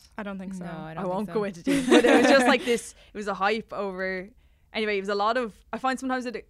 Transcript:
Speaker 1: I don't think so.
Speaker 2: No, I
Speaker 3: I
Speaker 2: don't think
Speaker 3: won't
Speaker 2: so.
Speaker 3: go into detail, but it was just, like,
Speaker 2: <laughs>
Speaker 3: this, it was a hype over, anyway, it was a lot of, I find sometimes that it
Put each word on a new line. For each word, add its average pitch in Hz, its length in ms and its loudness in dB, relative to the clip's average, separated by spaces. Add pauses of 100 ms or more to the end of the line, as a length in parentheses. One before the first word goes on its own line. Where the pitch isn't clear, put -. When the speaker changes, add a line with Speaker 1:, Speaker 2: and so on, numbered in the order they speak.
(180)
Speaker 1:
I 220 60 -8
don't 196 140 -10
think 190 140 -12
so. 180 120 -10
Speaker 2:
No, 170 80 -10
I 156 180 -12
Speaker 3:
I 160 40 -14
Speaker 2:
don't 165 100 -8
think 180 100 -2
Speaker 3:
won't 208 140 -4
Speaker 2:
so. 170 60 -6
Speaker 3:
go 208 100 0
into 170 180 -8
detail, 277 400 4
but - 20 6
it 262 140 6
was 240 80 6
just, 262 200 6
like, 233 180 2
Speaker 2:
<laughs> 247 80 2
Speaker 3:
this, - 220 -4 (200)
it - 20 -14
was 202 120 -8
a 202 60 -2
hype 202 380 -2
over, 190 560 -6 (460)
anyway, 214 240 -2
it - 20 -2
was 190 80 -6
a 208 60 0
lot 208 240 0
of, 226 160 -4 (180)
I 233 60 -6
find 262 200 -2
sometimes 262 260 -4
that 233 120 -8
it - 140 -14